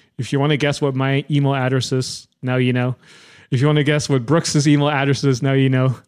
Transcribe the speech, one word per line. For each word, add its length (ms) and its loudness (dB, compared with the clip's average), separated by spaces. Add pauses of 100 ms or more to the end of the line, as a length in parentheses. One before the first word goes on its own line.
(180)
if 140 -8
you 80 0
wanna 160 2
guess 260 0
what 140 -2
my 340 -2
email 240 0
address 380 -2
is, 360 -6 (140)
now 140 -2
you 160 2
know. 240 -2 (560)
If 80 0
you 80 2
wanna 160 2
guess 240 0
what 180 0
Brooks's 420 0
email 220 4
address 360 0
is, 160 0
now 100 0
you 180 2
know 280 0 (100)